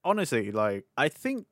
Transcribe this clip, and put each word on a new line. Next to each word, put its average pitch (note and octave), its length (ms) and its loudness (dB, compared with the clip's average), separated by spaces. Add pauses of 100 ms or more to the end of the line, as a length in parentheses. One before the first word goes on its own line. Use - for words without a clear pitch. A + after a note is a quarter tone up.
Honestly, C#3 480 0
like, G#2 320 0 (140)
I D3 100 4
think C4 440 -6